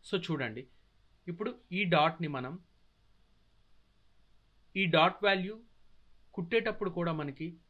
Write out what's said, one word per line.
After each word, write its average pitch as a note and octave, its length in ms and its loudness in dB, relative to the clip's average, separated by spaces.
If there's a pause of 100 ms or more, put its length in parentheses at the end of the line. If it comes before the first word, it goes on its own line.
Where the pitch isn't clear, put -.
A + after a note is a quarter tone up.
So, - 140 -4
చూడండి, C3+ 440 -4 (640)
ఇప్పుడు F3+ 240 -6 (180)
ఈ F#3+ 160 -2
డాట్ని E3 440 2
మనం, C3 240 -8 (2250)
ఈ F#3+ 120 2
డాట్ E3 340 6
వాల్యూ G3 340 2 (800)
కుట్టేటప్పుడు G3+ 580 -2
కూడా E3+ 220 -2
మనకి D3+ 340 -6 (220)